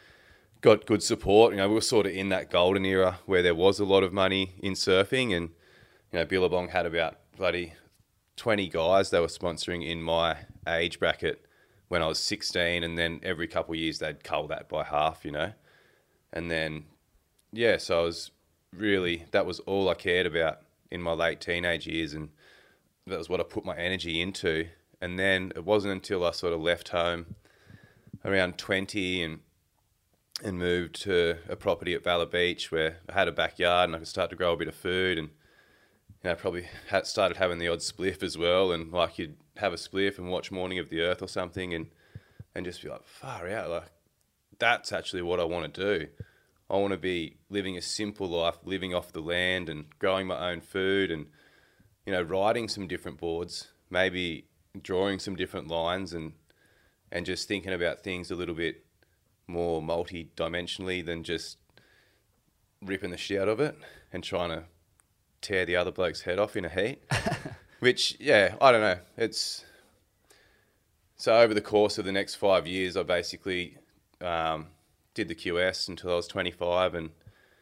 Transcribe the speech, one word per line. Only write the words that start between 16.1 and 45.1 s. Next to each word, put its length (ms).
And 200
then, 340
yeah, 260
so 240
I 20
was 280
really, 580
that 140
was 160
all 280
I 40
cared 320
about 340
in 100
my 120
late 280
teenage 440
years, 280
and 160
that 100
was 120
what 100
I 40
put 220
my 100
energy 460
into. 460
And 160
then 380
it 80
wasn't 300
until 320
I 60
sort 220
of 80
left 280
home 460
around 320
twenty 680
and, 160
and 160
moved 440
to 340
a 80
property 380
at 100
Valor 220
Beach 460
where 260
I 40
had 140
a 40
backyard 580
and 60
I 40
could 80
start 220
to 60
grow 180
a 40
bit 100
of 80
food, 420
and, 120
you 60
know, 60
probably 320
had, 180
started 300
having 220
the 80
odd 120
spliff 420
as 160
well. 340
And, 200
like, 260
you'd 200
have 160
a 40
spliff 400
and 120
watch 220
Morning 280
of 100
the 120
Earth 200
or 60
something 460
and, 140
and 100
just 160
be 80
like, 160
"Far 420
out, 220
like, 220
that's 340
actually 300